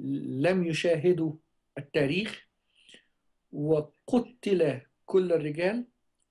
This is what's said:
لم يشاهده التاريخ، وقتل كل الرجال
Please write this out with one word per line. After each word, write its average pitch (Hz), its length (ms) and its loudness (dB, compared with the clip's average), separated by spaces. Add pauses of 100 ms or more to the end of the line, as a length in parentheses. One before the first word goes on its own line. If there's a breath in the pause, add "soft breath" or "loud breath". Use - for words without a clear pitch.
(420)
لم 180 220 2
يشاهده 160 760 0 (400)
التاريخ، 156 680 -2 (1040 soft breath)
وقتل 156 1300 0 (240)
كل 185 280 2
الرجال 170 540 -2 (440)